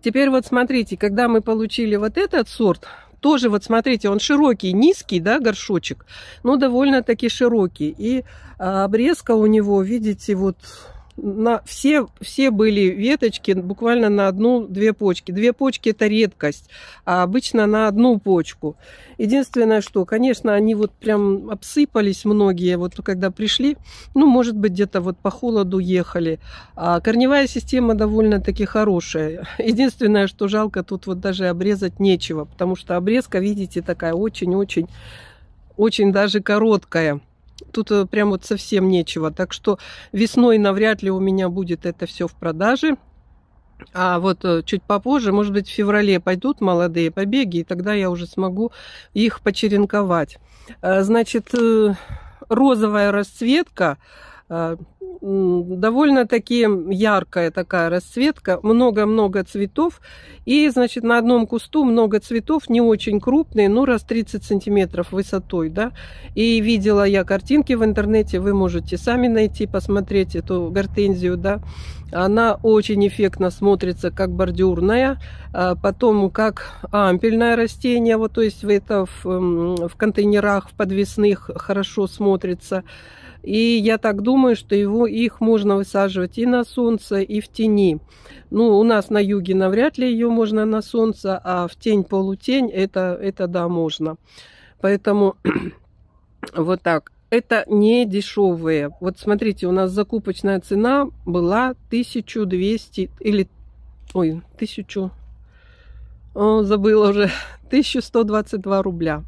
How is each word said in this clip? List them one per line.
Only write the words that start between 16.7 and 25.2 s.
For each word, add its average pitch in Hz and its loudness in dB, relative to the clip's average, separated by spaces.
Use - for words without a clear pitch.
а 180 2
обычно 214 0
на 214 2
одну 226 4
почку. 165 -2
Единственное, 220 2
что, 196 -2
конечно, 226 0
они 214 2
вот 208 -2
прям 202 -2
обсыпались 214 -2
многие, 190 2
вот 175 -6
когда 190 -4
пришли, 247 -2
ну, 294 6
может 240 4
быть, 208 0
где-то 196 -2
вот 180 -4
по 196 -4